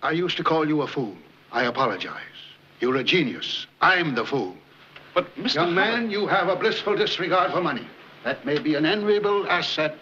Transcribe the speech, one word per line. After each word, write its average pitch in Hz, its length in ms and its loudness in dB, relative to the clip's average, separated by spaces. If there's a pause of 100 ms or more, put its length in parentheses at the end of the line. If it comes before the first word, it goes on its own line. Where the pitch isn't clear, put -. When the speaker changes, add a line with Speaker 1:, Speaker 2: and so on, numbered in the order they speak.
Speaker 1:
I 139 80 0
used 170 260 -2
to 165 80 -6
call 156 240 2
you 151 140 2
a 127 40 -2
fool. 113 300 -4 (340)
I 123 140 0
apologize. 120 560 -2 (600)
You're 127 160 2
a 127 80 0
genius. 139 600 -2 (140)
I'm 170 340 4
the 117 120 -2
fool. 104 300 -4 (580)
Speaker 2:
But, 175 240 -2
Mister 208 220 -2
Speaker 1:
Young 175 140 2
Speaker 2:
Hubbard 220 260 2
Speaker 1:
man, 226 100 -4
you 202 160 -2
have 180 220 2
a 180 80 2
blissful 208 400 0
disregard 180 560 2
for 180 100 0
money. 139 240 -4 (380)
That 123 200 -4
may 147 140 0
be 151 160 0
an 151 100 2
enviable 208 640 2
asset 160 540 0